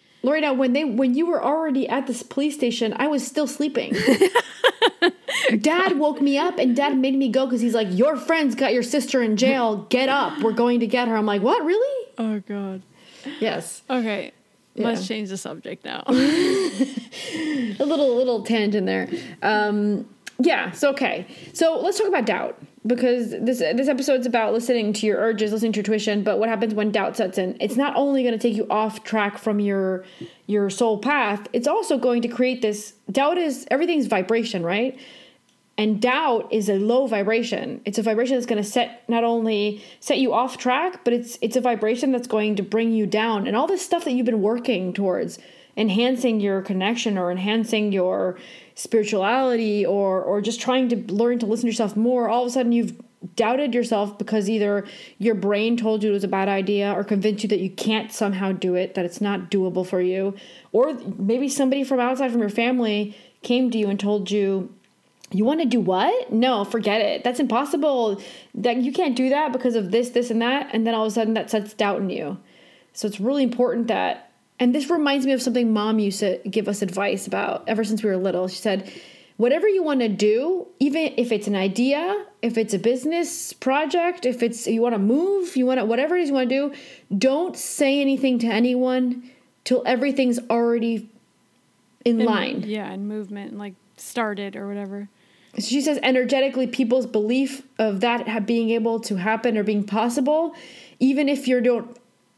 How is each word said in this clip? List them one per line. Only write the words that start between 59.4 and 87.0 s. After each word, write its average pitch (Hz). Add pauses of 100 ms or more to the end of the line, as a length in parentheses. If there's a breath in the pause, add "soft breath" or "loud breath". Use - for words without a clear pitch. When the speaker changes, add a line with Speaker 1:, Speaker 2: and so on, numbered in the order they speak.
Speaker 1:
doable 185
for 185
you. 190 (380 loud breath)
Or 277 (240)
maybe 240
somebody 269
from 262
outside 254
from 233
your 208
family 220 (260 loud breath)
came 247
to 240
you 208
and 196
told 202
you, 196 (580)
"You 202
wanna 311
do 233
what? 220
No, 226
forget 208
it. -
That's 247
impossible. 254 (340 loud breath)
That, 247
you 254
can't 277
do 262
that 285
because 247
of 190
this, 240
this, 240
and 226
that." 247
And 220
then 226
all 220
of 214
a -
sudden 220
that 202
sets 208
doubt 202
in 190
you. 160 (560 soft breath)
So -
it's 202
really 269
important 233
that, 190 (300)
and 247
this 277
reminds 285
me 277
of 262
something 240
Mom 214
used 202
to 190 (100)
give 202
us 202
advice 190
about 196
ever 220
since 214
we 214
were 185
little. 185
She -
said, 196 (460 loud breath)
"Whatever 302
you 381
wanna 262
do, 233 (140)
even 294
if 240
it's 214
an 202
idea, 277 (160)
if 233
it's 220
a 185
business 262
project, 311
if 240
it's, 233
you 226
wanna 233
move, 349
you 254
wanna, 247
whatever 269
it 349
is 285
you 277
wanna 254
do, 277 (440 loud breath)